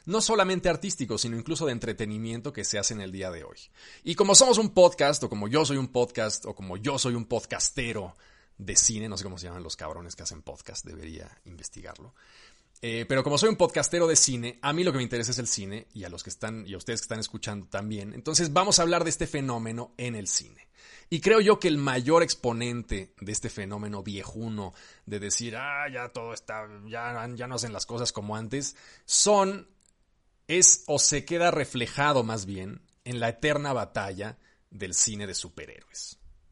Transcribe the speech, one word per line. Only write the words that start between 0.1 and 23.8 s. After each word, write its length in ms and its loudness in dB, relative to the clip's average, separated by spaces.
solamente 480 4
artísticos, 520 -2
sino 160 -2
incluso 280 -4
de 80 0
entretenimiento 800 -6
que 100 -6
se 160 -2
hacen 220 -2
el 100 -8
día 200 -6
de 120 -10
hoy. 140 -18
Y 120 -4
como 180 6
somos 240 10
un 140 2
podcast, 520 8
o 60 -2
como 180 -4
yo 180 4
soy 120 2
un 120 -2
podcast, 560 0
o 100 -8
como 220 -8
yo 200 -2
soy 180 0
un 100 -4
podcastero 920 -4
de 200 -8
cine, 320 4
no 80 -6
sé 60 -6
cómo 140 -10
se 100 -12
llaman 160 -10
los 120 -10
cabrones 400 -10
que 80 -16
hacen 180 -10
podcast, 440 -14
debería 600 -16
investigarlo. 720 -16
Eh, 260 -6
pero 160 2
como 140 2
soy 120 6
un 80 2
podcastero 500 4
de 80 2
cine, 460 0
a 100 0
mí 120 0
lo 80 2
que 60 -2
me 60 -2
interesa 280 -4
es 80 -4
el 80 -6
cine, 460 -6
y 100 -12
a 60 -12
los 140 -12
que 60 -14
están, 380 -10
y 60 -12
a 40 -10
ustedes 240 -6
que 40 -8
están 140 -6
escuchando 480 -8
también. 460 -6
Entonces 400 0
vamos 260 4
a 40 4
hablar 200 2
de 60 0
este 180 -2
fenómeno 720 -4
en 180 -6
el 120 -8
cine. 420 -6
Y 100 -2
creo 200 6
yo 200 6
que 80 2
el 100 4
mayor 460 4
exponente 960 -2
de 120 -8
este 180 -4
fenómeno 520 -8